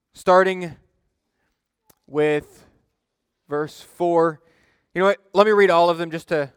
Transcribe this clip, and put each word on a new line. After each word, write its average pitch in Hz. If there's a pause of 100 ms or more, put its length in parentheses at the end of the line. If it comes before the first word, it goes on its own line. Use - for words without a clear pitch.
(140)
starting 185 (1300)
with 151 (840)
verse 147
four. 165 (520)
You 175
know 190
what? 196 (140)
Let 202
me 220
read 202
all 170
of 165
them 165
just 160
to 147